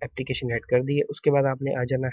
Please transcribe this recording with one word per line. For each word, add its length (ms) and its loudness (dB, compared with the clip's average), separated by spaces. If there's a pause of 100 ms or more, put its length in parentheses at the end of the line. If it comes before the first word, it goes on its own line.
application 480 -4
add 140 -2
कर 160 4
दी 140 0
है, 80 4
उसके 260 -2
बाद 160 4
आपने 280 -2
आ 120 -2
जाना 260 0